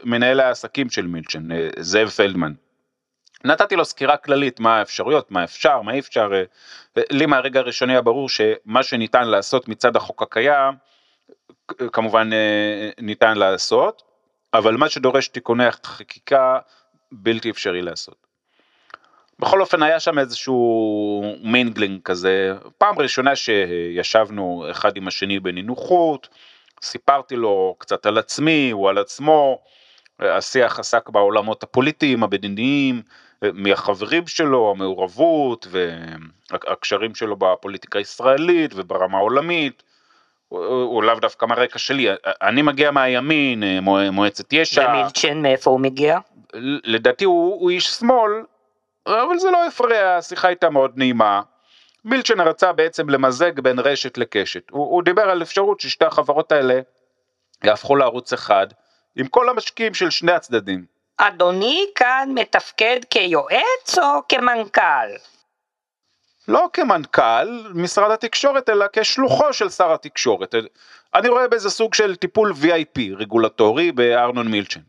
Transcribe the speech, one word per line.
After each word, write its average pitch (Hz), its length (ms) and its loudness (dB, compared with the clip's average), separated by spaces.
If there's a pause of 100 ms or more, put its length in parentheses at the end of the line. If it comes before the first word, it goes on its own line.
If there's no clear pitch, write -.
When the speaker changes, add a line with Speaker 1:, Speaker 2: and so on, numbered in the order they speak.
Speaker 1:
מנהל 123 360 2
העסקים 127 500 -2
של 92 160 -6
מילצ'ן, 82 460 -10
אה, 82 160 -4 (100)
זאב 104 300 0
פלדמן. 92 440 0 (920)
נתתי 156 320 2
לו 160 80 2
סקירה 143 320 0
כללית, 139 440 -2
מה 113 180 4
האפשרויות, 113 520 -2
מה 90 140 -2
אפשר, 135 380 0
מה 107 100 -8
אי 139 60 -4
אפשר. 110 360 -2
אה, 95 80 2 (560)
אה, 117 120 2
לי 143 160 0
מהרגע 135 340 2
הראשוני 123 320 -2
היה 123 100 4
ברור 120 260 0
שמה 110 540 0
שניתן 120 460 0
לעשות 107 400 0
מצד 113 280 0
החוק - 260 -6
הקיים, 135 520 0 (960)
כ-, - 60 -10 (180)
כמובן, 110 400 0
אה, 107 580 -2 (100)
ניתן 107 380 0
לעשות, 110 640 0 (520)
אבל 110 220 4
מה 151 120 2
שדורש 131 400 0
תיקוני 120 420 0
חקיקה, - 880 -2 (540)
בלתי 110 380 -2
אפשרי 90 320 -4
לעשות. - 460 -12 (1120)
בכל 190 200 4
אופן, 180 220 2
היה 156 180 2
שם 156 180 -2
איזשהו 127 380 -2 (840)
מינגלינג 110 600 -2
כזה. 95 500 0 (260)
פעם 202 200 2
ראשונה 139 380 0
שישבנו 87 1300 -2
אחד 101 260 -2
עם 95 120 -10
השני 98 320 -6
בנינוחות, 123 880 -2 (540)
סיפרתי 135 540 -2
לו 98 420 0
קצת - 280 -6
על 107 120 0
עצמי, 143 520 0
הוא 98 180 0
על 98 100 2
עצמו. 139 600 0 (600)
השיח 101 580 0
עסק 113 300 -2
בעולמות 107 540 0
הפוליטיים, 131 600 0
המדיניים, 110 800 -2 (400)
מי 98 300 0
החברים 104 540 -2
שלו, 131 440 0
המעורבות, 98 960 -2 (840)
והקשרים 104 640 -4
שלו 104 220 -6
בפוליטיקה 98 600 -2
הישראלית 139 760 0
וברמה 92 440 -2
העולמית. 143 640 -2 (680)
הוא, 87 180 -8
הוא 120 360 -2
לאו 113 120 4
דווקא 113 320 -4
מהרקע 120 320 -2
שלי, 131 300 -2 (340)
אני 113 200 2
מגיע 147 280 2
מהימין, 135 720 0 (200)
מו-, 98 300 2
מועצת 101 400 -2
יש"ע. 147 420 2
Speaker 2:
ומילצ'ן, 147 480 -2
מאיפה 135 280 2
הוא 131 100 2
מגיע? 139 380 0 (680)
Speaker 1:
לדעתי 113 400 0
הוא, 175 360 2
הוא 180 100 2
איש 180 180 -2
שמאל, 233 440 2 (760)
אבל 269 320 0
זה 370 120 2
לא 349 160 2
הפריע, 220 500 2
השיחה 180 320 -2
הייתה 175 220 0
מאוד 135 260 2
נעימה. 113 440 2 (640)
מילצ'ן 233 360 0
רצה 170 320 4
בעצם 160 360 0
למזג 135 520 2
בין 127 180 2
רשת 131 400 -2
לקשת. 95 520 -4
הוא, 143 220 -4
הוא 180 100 2
דיבר 180 280 2
על 175 120 0
אפשרות 196 380 0
ששתי - 240 0
החברות 156 480 0
האלה 131 280 4 (840)
יהפכו 107 320 2
לערוץ 123 360 0
אחד, 101 340 2 (500)
עם 131 100 -4
כל 247 220 2
המשקיעים 226 460 -4
של 170 160 -2
שני 170 220 0
הצדדים. 101 520 -2 (320)
Speaker 2:
אדוני 202 800 0
כאן 262 400 2
מתפקד 233 640 0 (120)
כיועץ 190 880 0
או 285 300 2
כמנכ״ל? 214 800 0 (1400)
Speaker 1:
לא 294 240 4
כמנכ״ל 156 720 2 (300)
משרד 180 360 2
התקשורת, 254 580 0
אלא 208 240 2
כשלוחו 262 600 2
של 208 160 -2
שר 170 240 2
התקשורת. 101 600 -2 (600)
אני 214 140 4
רואה 247 200 2
בזה 214 220 0
סוג 226 240 -2
של 196 220 0
טיפול 202 400 0
וי 156 160 2
איי 160 120 0
פי 110 300 -6
רגולטורי 113 800 2
בארנון 120 560 2
מילצ'ן. 101 400 -4